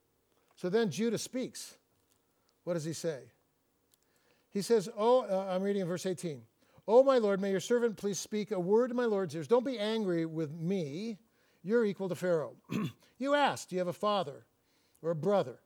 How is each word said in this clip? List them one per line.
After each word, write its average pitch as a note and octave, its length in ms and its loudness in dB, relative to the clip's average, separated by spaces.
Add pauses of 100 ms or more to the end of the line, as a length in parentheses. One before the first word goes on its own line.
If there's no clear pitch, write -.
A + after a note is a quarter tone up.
(540)
So F3+ 160 -6
then A3 200 2
Judah G#3+ 280 -2
speaks. - 580 -8 (880)
What F3 100 -4
does D#3 100 -4
he D#3+ 100 -6
say? C#3+ 360 -8 (1200)
He G3+ 120 -4
says, G#3+ 340 2
"Oh," A#3+ 260 4
uh, G3 300 -2
I'm F#3 100 0
reading G3+ 200 0
in E3 60 -2
verse F3 180 -4
eighteen. D#3+ 400 -6 (420)
"Oh, A#3 140 8
my C4+ 160 4
lord, G3+ 220 2
may G3+ 100 -2
your F#3+ 100 0
servant A#3 380 0
please G3+ 200 -4
speak G#3+ 340 -6
a F#3+ 60 -2
word G#3+ 300 4
to A#3+ 60 -6
my B3 100 0
lord's G3 300 0
ears. D#3+ 140 -8
Don't A#3+ 180 4
be B3+ 120 -4
angry G3+ 460 0
with D#3+ 280 -4
me. F3 640 -4 (440)
You're A3+ 220 2
equal G3 240 -2
to E3+ 60 -4
Pharaoh. D#3 420 -2 (140)
<clears throat> F3 200 -2 (280)
You C#4 160 0
asked, C4+ 360 0
'Do F#3 60 -6
you F3+ 40 0
have F3+ 80 -2
a E3 60 -4
father F#3 520 -2 (540)
or E3 100 -2
a E3+ 40 -2
brother?' D#3 520 0